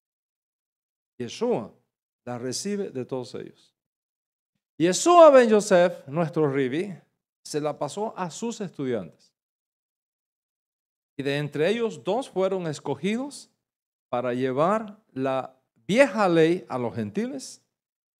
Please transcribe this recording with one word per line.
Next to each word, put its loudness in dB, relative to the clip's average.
Yeshua -4
las -10
recibe -6
de -8
todos -10
ellos. -18
Yeshua 8
ben 8
Yosef, 2
nuestro 0
Ribi, -4
se -6
la -6
pasó -8
a -6
sus -8
estudiantes. -8
Y -8
de -2
entre -2
ellos -4
dos -4
fueron -2
escogidos -6
para -2
llevar 0
la -4
vieja 2
ley 2
a -8
los -6
gentiles, -8